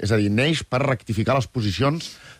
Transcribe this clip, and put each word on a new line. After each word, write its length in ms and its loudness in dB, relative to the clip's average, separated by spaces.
És 100 0
a 80 4
dir, 100 2
neix 360 2
per 160 -2
rectificar 560 0
les 80 0
posicions 640 -2